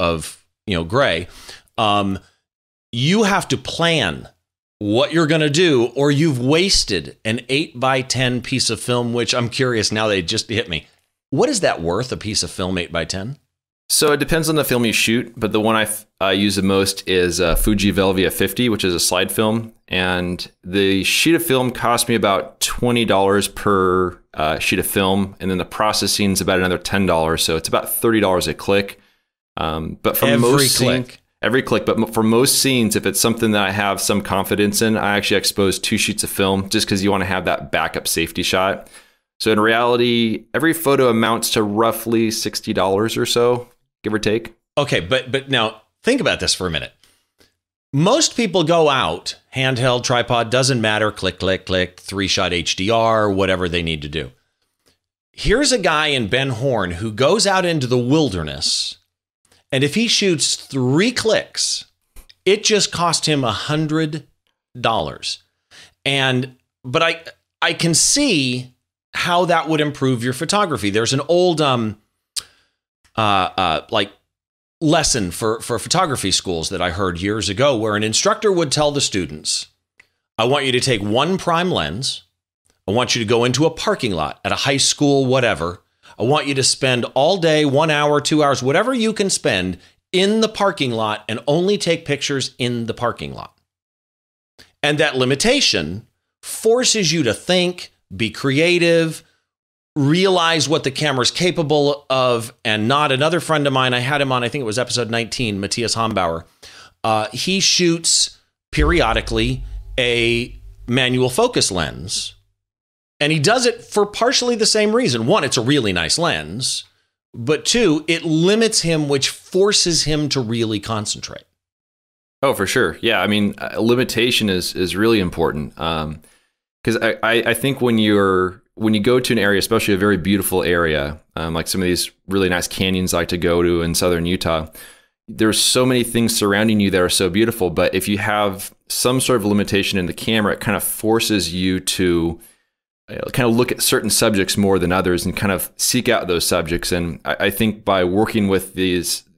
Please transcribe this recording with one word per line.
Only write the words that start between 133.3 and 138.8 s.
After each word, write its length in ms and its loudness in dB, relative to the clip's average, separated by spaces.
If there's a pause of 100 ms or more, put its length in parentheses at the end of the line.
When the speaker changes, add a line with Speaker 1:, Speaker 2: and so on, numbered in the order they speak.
Speaker 2:
go 240 2
to 220 2
in 140 -2
southern 300 0
Utah, 420 -2 (580)
there's 340 0
so 240 2
many 200 2
things 320 0
surrounding 420 2
you 140 2
that 100 4
are 60 2
so 200 0
beautiful. 420 0
But 220 0
if 140 -2
you 120 0
have 540 -2 (160)